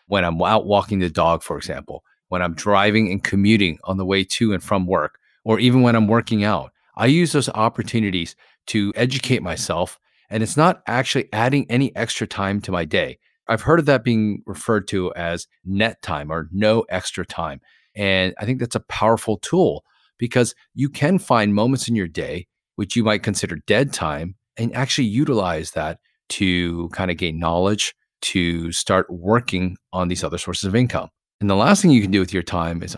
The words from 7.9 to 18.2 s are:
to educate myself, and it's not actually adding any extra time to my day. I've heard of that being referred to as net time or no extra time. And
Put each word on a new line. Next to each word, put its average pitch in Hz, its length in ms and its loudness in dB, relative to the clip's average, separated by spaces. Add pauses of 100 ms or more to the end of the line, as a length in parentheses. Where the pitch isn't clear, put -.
to 101 280 0
educate 127 460 0
myself, - 560 -4 (320)
and 107 120 -2
it's 107 140 -4
not 165 300 2
actually 127 480 -2
adding 127 340 2
any 127 260 0
extra - 320 -4
time 101 360 -4
to 98 100 -6
my 85 140 -2
day. 76 320 -2 (280)
I've 113 160 -2
heard 160 160 4
of 147 80 2
that 135 180 4
being 110 420 0
referred 101 420 -2
to 90 260 -2
as 85 340 -6 (180)
net 104 340 -2
time 76 320 -6
or 80 180 -6
no 107 380 2
extra 92 380 -6
time. 76 340 -8 (340)
And 95 440 0